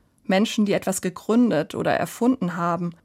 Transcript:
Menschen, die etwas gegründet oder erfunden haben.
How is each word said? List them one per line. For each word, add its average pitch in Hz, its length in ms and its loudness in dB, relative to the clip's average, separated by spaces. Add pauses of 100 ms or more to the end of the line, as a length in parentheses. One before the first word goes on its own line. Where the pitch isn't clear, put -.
(240)
Menschen, 208 400 2
die 202 80 0
etwas - 300 -2
gegründet 202 720 0
oder - 180 0
erfunden 180 640 -2
haben. 175 380 -2 (100)